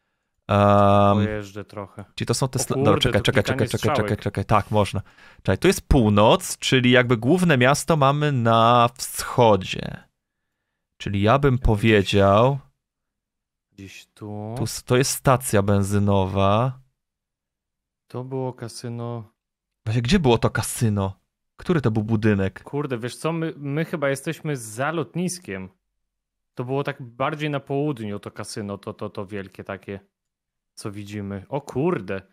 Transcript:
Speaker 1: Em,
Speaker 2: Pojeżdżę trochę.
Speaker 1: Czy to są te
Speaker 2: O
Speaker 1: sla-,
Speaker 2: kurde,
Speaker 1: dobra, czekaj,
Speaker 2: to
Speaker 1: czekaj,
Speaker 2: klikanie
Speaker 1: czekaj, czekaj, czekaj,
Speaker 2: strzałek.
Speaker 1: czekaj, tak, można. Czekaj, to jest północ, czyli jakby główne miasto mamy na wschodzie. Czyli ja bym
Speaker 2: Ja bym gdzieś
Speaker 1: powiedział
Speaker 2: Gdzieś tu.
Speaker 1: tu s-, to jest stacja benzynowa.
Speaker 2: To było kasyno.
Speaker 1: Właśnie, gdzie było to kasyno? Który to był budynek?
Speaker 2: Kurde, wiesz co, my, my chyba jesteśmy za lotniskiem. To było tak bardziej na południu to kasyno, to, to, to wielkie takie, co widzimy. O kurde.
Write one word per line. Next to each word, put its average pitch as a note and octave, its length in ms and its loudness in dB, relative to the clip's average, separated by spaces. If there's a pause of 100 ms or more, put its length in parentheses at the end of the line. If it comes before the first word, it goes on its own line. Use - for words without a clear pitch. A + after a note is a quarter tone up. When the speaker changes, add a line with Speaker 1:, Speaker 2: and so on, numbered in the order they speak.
(480)
Speaker 1:
Em, G#2 100 2 (560)
Speaker 2:
Pojeżdżę G#2 520 -4
trochę. G2+ 400 -16 (100)
Speaker 1:
Czy G2+ 100 -6
to A#2+ 80 0
są C3+ 140 -2
te C3 120 -4
Speaker 2:
O - 40 -4
Speaker 1:
sla-, - 100 -10
Speaker 2:
kurde, C3 120 -2
Speaker 1:
dobra, G2+ 160 4
czekaj, A#2+ 200 0
Speaker 2:
to - 40 -2
Speaker 1:
czekaj, G#2+ 180 2
Speaker 2:
klikanie C3 140 -2
Speaker 1:
czekaj, A2+ 100 0 (120)
czekaj, - 0 - (160)
czekaj, A2 100 0
Speaker 2:
strzałek. G#2 160 -4
Speaker 1:
czekaj, G2+ 240 -4
tak, G#2 260 0
można. G#2 300 0 (360)
Czekaj, F#2+ 200 0
to E3 100 2
jest G3 200 0
północ, A2 680 4
czyli B2 340 2
jakby B2 260 4
główne D#3 400 2
miasto C#3 400 2
mamy D3 340 2
na A#2 680 4
wschodzie. - 1040 0 (920)
Czyli G2+ 240 -4
ja A#2 180 4
bym - 0 -
Speaker 2:
Ja - 0 - (120)
bym B2 60 2
gdzieś - 80 -2
Speaker 1:
powiedział G#2 920 4 (1120)
Speaker 2:
Gdzieś G2+ 420 -20
tu. G#2 440 -10
Speaker 1:
tu B2 60 -4
s-, - 200 -8
to B2 140 2
jest C#3 140 2
stacja A#2+ 500 2
benzynowa. G2+ 1200 2 (1300)
Speaker 2:
To B2 160 -10
było C3 300 -6
kasyno. A#2 800 -12 (540)
Speaker 1:
Właśnie, A#2 160 -2
gdzie C#3+ 180 2
było B2 180 4
to A2+ 120 0
kasyno? G2+ 680 -2 (380)
Który E3 240 -2
to A2+ 100 0
był A2 120 0
budynek? G#2 600 0
Speaker 2:
Kurde, C#3 340 -6
wiesz A#2 180 -8
co, D#3 180 -6
my, D#3+ 240 -6
my C#3+ 280 -4
chyba C#3+ 240 -4
jesteśmy D3 480 -6
za A#2+ 340 -8
lotniskiem. D#3 800 -8 (840)
To C3 80 -8
było C3+ 200 -4
tak C#3+ 180 -8
bardziej C#3 480 -6
na C#3+ 100 -4
południu C#3 600 -6
to - 120 -16
kasyno, G2+ 460 -10
to, G2+ 160 -12
to, G#2+ 160 -10
to G#2 160 -12
wielkie G2 380 -14
takie, G2 360 -12 (760)
co - 180 -14
widzimy. G2+ 580 -12
O C#3+ 120 -8
kurde. A#2 600 -6 (120)